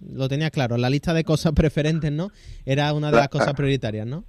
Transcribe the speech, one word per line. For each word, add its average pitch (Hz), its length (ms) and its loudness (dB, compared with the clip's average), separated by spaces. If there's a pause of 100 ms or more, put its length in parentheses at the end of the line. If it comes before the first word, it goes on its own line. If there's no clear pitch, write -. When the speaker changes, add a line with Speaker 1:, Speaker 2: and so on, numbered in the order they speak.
(120)
Speaker 1:
Lo 131 160 -4
tenías 147 220 0
claro, 120 280 0
la 123 120 2
lista 143 240 0
de 165 100 2
cosas 160 300 2
<laughs> - 20 -2
preferentes, 156 560 2
¿no? 160 200 -4 (340)
Era 143 280 2
una 151 180 -2
de 147 60 6
las 143 120 4
Speaker 2:
Claro. 139 160 0
Speaker 1:
cosas 147 80 0
prioritarias, 127 540 -2
¿no? 151 220 -10